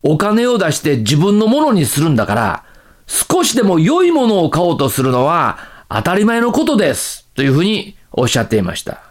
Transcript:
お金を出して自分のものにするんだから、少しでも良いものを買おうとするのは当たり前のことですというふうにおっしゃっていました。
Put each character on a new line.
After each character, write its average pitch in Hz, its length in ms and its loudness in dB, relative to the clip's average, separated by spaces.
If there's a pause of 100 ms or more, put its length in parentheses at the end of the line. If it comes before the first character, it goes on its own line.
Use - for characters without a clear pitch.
お 151 140 2
金 214 300 0
を 247 100 0
出 180 140 0
し - 80 -4
て 143 180 0
自 113 200 0
分 202 220 2
の 220 80 2
も 269 140 2
の 294 120 2
に 170 120 2
す 139 140 -4
る 160 100 2
ん 143 60 2
だ 110 100 0
か 104 100 -2
ら、 107 280 -4 (440)
少 - 360 -2
し 226 120 -2
で 240 80 2
も 185 160 2
良 294 240 2
い 349 80 2
も 269 160 2
の 202 160 2
を 151 60 0
買 151 140 0
お 170 120 0
う - 20 -8
と 139 120 0
す 135 140 -4
る 131 80 0
の 127 140 2
は 151 320 0 (320)
当 107 120 -4
た 175 140 -2
り 208 80 2
前 233 160 2
の 233 120 0
こ 311 120 0
と 302 140 0
で 160 160 2
す - 420 -10
と 127 80 -4
い 139 60 2
う 131 40 2
ふ 143 60 2
う 175 40 0
に 208 340 -4 (140)
お - 120 -2
っ 120 40 0
し 120 100 -2
ゃ 117 60 0
っ 104 40 -6
て 110 100 0
い 101 40 2
ま 87 140 -4
し - 80 -10
た。 - 280 -12